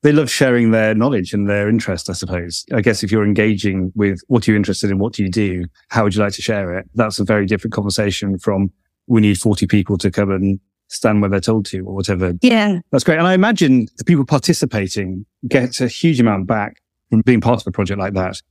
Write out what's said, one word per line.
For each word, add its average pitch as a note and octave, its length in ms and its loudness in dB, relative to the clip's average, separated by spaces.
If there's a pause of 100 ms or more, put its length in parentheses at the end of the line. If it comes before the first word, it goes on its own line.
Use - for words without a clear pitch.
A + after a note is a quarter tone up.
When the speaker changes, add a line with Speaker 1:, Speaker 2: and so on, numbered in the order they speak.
Speaker 1:
They D3 100 6
love D3 180 2
sharing A#2+ 420 2
their A2 220 2
knowledge A2 400 0
and G2+ 140 -2
their G2+ 200 0
interest, G#2+ 420 -2
I - 40 -6
suppose. F2 580 -8
I A#2+ 80 0
guess G#2 220 0
if G2+ 100 -4
you're G#2+ 120 2
engaging G2 720 0
with G2 340 0
what A#2+ 180 2
you're G#2+ 100 4
interested G2+ 340 0
in, G2 80 0
what G2+ 160 -2
do G#2+ 80 -4
you F#2+ 80 0
do, F#2 340 -2 (240)
how A2+ 160 0
would G2+ 100 2
you G#2+ 80 0
like G2+ 120 -2
to - 80 -10
share F#2+ 360 -4
it? F#2+ 160 -10
That's A2 240 -4
a G#2 60 0
very G#2 220 0
different G#2 280 -4
conversation G2+ 640 -4
from, G2 320 -2 (380)
"We A2+ 120 4
need G#2 180 4
forty G#2 280 0
people G2+ 320 0
to G2 120 0
come G2 200 -2
and G2 280 0 (300)
stand G#2 320 0
where G2+ 100 2
they're G2 100 0
told - 260 0
to," F#2+ 140 -8
or F#2+ 140 -10
whatever. F#2 380 -2 (100)
Speaker 2:
Yeah. G#3 360 2 (140)
Speaker 1:
That's - 120 0
great. D#3+ 140 2
And E3+ 80 2
I F#3 80 4
imagine F3+ 540 4 (100)
the - 60 -14
people C#3 200 4
participating G2+ 1000 -2 (220)
get B2 320 0
a B2 80 0
huge D3 320 0
amount G2+ 260 2
back G#2+ 300 -4 (340)
from A2 120 4
being A#2+ 180 4
part A#2+ 200 2
of - 60 -10
a F#2+ 60 -6
project G2 260 -2
like G2 160 -4
that. F#2 260 -4 (100)